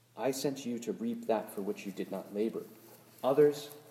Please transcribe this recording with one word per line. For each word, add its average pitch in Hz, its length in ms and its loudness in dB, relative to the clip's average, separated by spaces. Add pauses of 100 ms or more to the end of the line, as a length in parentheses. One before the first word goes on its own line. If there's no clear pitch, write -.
(160)
I 131 160 2
sent 135 340 -2
you 120 140 -4
to 110 120 -2
reap 113 340 -4
that 107 240 2
for 101 120 -6
which 101 240 -4
you 98 60 -6
did 92 180 -6
not 98 240 -8
labor. 104 300 0 (580)
Others 143 480 6 (200)